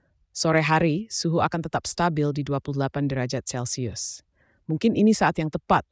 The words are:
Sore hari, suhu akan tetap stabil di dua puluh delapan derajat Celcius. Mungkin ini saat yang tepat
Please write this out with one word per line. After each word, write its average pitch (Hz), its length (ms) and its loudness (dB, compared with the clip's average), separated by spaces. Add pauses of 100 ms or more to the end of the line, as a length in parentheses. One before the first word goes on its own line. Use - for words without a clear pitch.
(360)
Sore 160 240 4
hari, 160 480 2
suhu 165 320 -2
akan 165 240 -2
tetap - 240 -4
stabil 151 480 0
di 147 80 -4
dua 139 160 -4
puluh 139 160 -8
delapan 139 320 -2
derajat 131 400 -4
Celcius. 123 720 -6 (480)
Mungkin 165 240 2
ini 214 240 4
saat 170 240 2
yang 156 80 0
tepat - 440 0